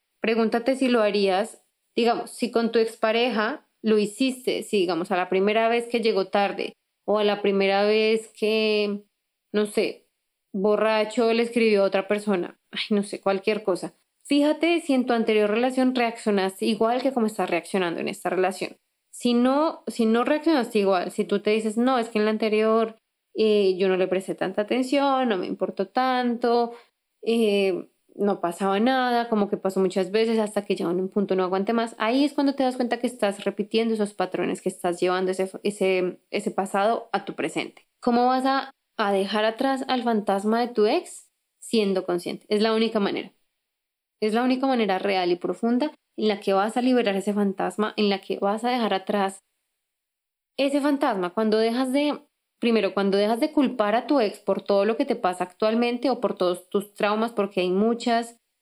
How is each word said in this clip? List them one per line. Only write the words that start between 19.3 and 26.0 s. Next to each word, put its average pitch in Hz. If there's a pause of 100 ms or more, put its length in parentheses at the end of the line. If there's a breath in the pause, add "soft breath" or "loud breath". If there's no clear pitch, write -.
no, 269
si 226
no 226
reaccionaste 262
igual, 190
si 208
tú 202
te 214
dices, 214
"No, 247
es 233
que 226
en 214
la 214
anterior, 220 (380)
eh, 208
yo 190
no 185
le 185
presté 185
tanta 185
atención, 262
no 202
me 180
importó 196
tanto, 240 (500 loud breath)